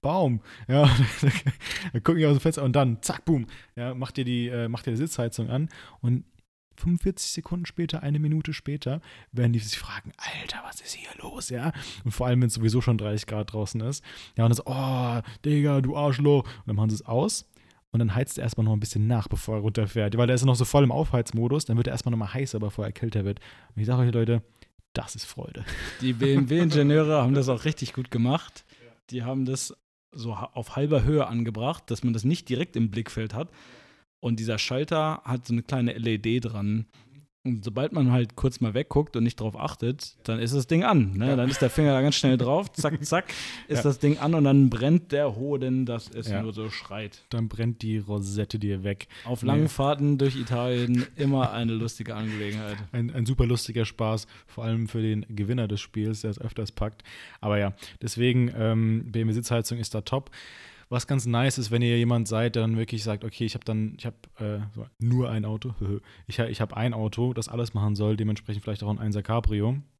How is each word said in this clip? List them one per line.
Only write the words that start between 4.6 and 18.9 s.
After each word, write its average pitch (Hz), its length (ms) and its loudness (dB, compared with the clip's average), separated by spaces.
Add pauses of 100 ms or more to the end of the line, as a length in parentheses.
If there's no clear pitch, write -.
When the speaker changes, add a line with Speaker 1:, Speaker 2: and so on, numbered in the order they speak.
Speaker 1:
macht 117 180 -6
dir 123 40 -2
die 113 60 0
Sitzheizung 120 540 -2
an 143 180 0 (320)
und 123 220 2 (540)
fünfundvierzig 175 540 0
Sekunden 175 340 -6
später, 165 380 -6
eine 147 160 0
Minute 151 320 0
später, 143 480 -6 (320)
werden 120 220 2
die 117 60 2
sich 107 200 -6
fragen, - 380 -12
„Alter, - 480 -10
was - 160 -14
ist - 120 -12
hier - 140 -16 (140)
los?“, - 280 -10
ja? 127 220 -2 (320)
Und 117 80 -2
vor 127 160 -2
allem, 123 140 4
wenn's 120 120 2
sowieso 113 280 2
schon 117 160 2
dreißig 104 300 -4
Grad 107 260 -6
draußen 107 260 -4
ist. 123 240 -6 (320)
Ja, 113 80 4
und 117 60 8
dann 117 80 6
so, - 80 -4
„Oh, 131 560 -2 (240)
Digga, 147 340 4
du 131 160 0
Arschloch.“ 143 480 4
Und - 240 -12
dann 110 80 -2
machen 110 140 2
sie 107 60 0
es - 100 -10
aus 131 440 -2 (420)
und 113 80 2
dann 110 140 2
heizt 127 240 -2
er - 60 -6
erstmal 113 220 0
noch 110 80 4
ein 104 80 0
bisschen 107 260 0